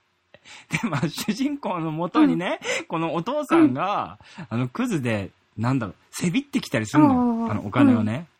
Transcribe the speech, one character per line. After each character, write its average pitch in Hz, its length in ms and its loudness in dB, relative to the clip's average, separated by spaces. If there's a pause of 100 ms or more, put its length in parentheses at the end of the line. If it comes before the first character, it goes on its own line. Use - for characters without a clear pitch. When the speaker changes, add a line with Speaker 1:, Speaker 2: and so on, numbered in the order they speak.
(680)
Speaker 1:
で、 - 180 -4
ま 151 100 -2
あ、 156 120 0
主 - 240 -6
人 277 240 -2
公 185 220 -6
の 160 120 -4
元 180 340 2
に 262 100 2
ね、 208 240 -4 (200)
Speaker 2:
う 330 40 -8
ん。 - 20 -12
Speaker 1:
こ 160 140 -4
の 165 160 -2
お 170 60 -2
父 294 240 -4
さ 320 100 2
ん 311 180 6
が、 139 440 -4 (200)
Speaker 2:
う 185 40 -16
ん。 147 80 -16
Speaker 1:
あ 113 80 -4
の、 127 100 -2
ク 254 200 -4
ズ 175 140 -2
で、 107 300 -2 (260)
な 117 160 0
ん 139 60 2
だ 107 80 -4
ろ 90 60 -10
う、 - 20 -20 (160)
せ - 200 -2
び 254 100 0
っ - 20 -10
て - 160 -4
き - 100 -8
た 117 100 0
り 110 60 -2
す - 120 0
ん 302 40 8
の 285 120 6
よ。 247 60 2
Speaker 2:
お 247 40 2
う 240 40 2
お 233 120 0
う 226 40 -2
お 226 40 -4
う。 226 40 -2
Speaker 1:
あ - 20 0
の、 - 120 -4
お 208 40 -6
金 285 260 6
を 107 80 0
ね。 120 240 -4 (120)